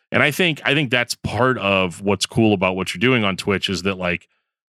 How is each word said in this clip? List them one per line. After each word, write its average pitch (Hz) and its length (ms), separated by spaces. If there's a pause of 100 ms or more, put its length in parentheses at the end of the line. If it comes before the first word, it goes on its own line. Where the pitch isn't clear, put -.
(100)
And 120 120
I 147 100
think, 165 320
I 139 100
think 143 160
that's 120 260
part 120 420
of 98 420
what's 98 260
cool 110 280
about 92 220
what 95 180
you're 90 60
doing 123 240
on 95 120
Twitch 95 320
is 90 140
that, 98 140
like, 87 320 (480)